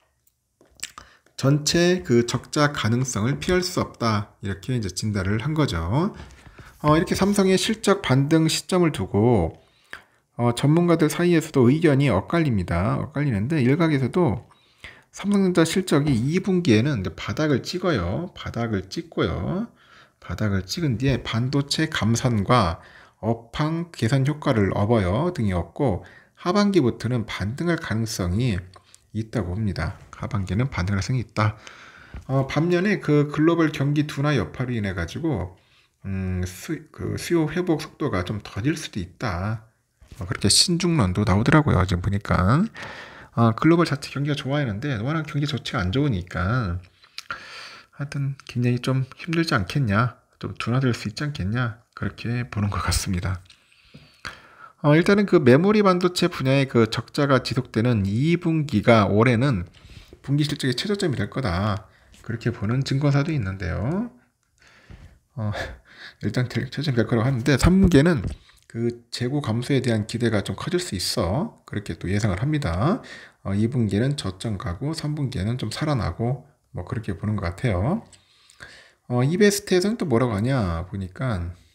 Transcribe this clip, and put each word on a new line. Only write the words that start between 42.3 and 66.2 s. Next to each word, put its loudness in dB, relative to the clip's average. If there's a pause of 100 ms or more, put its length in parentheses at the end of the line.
아, 4
글로벌 4
자체 -6
경기가 -2
좋아했는데 -4
워낙 -2
경기 -2
자체가 -4
안 0
좋으니까 -2 (1120)
하여튼 -6 (100)
굉장히 -2
좀 -2 (120)
힘들지 -2
않겠냐, 0 (240)
좀 -10
둔화될 0
수 -6
있지 -6
않겠냐, -4 (120)
그렇게 -6
보는 -2
것 -4
같습니다. -2 (1400)
어, 6
일단은 4
그 2
메모리 6
반도체 2
분야의 0
그 4
적자가 0
지속되는 0
이 2
분기가 4
올해는 2 (540)
분기 0
실적의 -2
최저점이 -2
될 -4
거다, -2 (340)
그렇게 -4
보는 -2
증권사도 0
있는데요. -4 (1200)
어, -4 (720)